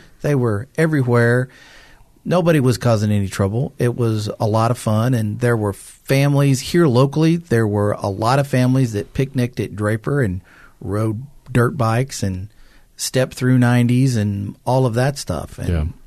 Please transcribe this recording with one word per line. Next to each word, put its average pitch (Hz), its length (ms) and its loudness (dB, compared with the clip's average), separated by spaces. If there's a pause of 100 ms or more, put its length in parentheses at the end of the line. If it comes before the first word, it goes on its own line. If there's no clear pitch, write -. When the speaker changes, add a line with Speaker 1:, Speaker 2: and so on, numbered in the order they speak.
(220)
Speaker 1:
they 147 120 0
were 113 420 -2
everywhere. 127 720 2 (760)
Nobody 165 360 2
was 120 160 2
causing 107 340 2
any 101 180 0
trouble. 107 500 -2
It 120 180 -2
was 110 320 -2 (120)
a 117 60 0
lot 110 240 2
of 120 80 -2
fun, 113 360 0
and 107 260 -2
there 120 160 2
were 104 160 -2
families 139 880 0
here 170 260 2
locally. 139 500 2
There 117 300 0
were 104 260 0
a - 160 -4
lot 113 300 0
of 139 80 0
families 127 460 2
that 101 220 -6
picnicked 131 460 -2
at 98 160 -6
Draper 110 460 -2
and 95 180 -2 (400)
rode 107 420 -4 (280)
dirt 123 260 2
bikes 120 460 -2
and 95 260 -6 (480)
stepped - 380 -4
through 127 240 2
nineties 123 580 2
and 101 400 -4 (100)
all 131 200 2
of 110 80 -2
that 139 240 0
stuff. - 400 -8
And 92 100 -4
Speaker 2:
Yeah. 80 160 0 (220)